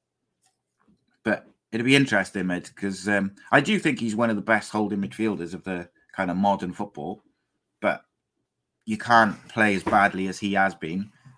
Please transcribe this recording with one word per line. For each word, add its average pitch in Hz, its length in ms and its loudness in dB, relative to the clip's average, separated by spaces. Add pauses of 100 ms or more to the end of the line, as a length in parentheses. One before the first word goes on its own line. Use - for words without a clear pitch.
(1200)
But - 260 -2 (240)
it'd 113 120 -2
be 135 120 6
interesting, 101 520 0
mate, 90 260 -6
'cause, 98 340 -6
um, 98 260 0 (180)
I 139 80 8
do 180 180 0
think 143 220 -2
he's 110 160 -4
one 117 140 0
of 107 60 -2
the 98 60 -6
best 107 300 0
holding 104 280 -2
midfielders 92 540 -4
of 85 100 -12
the 90 240 -8 (240)
kind 95 180 -4
of 87 60 -2
modern 95 360 0
football. 90 500 -10 (580)
But 95 240 -2 (800)
you 107 140 -4
can't 113 500 4
play 104 260 2
as 92 100 -2
badly 98 420 2
as 92 140 -8
he 98 140 -2
has 95 200 2
been 92 360 -8 (280)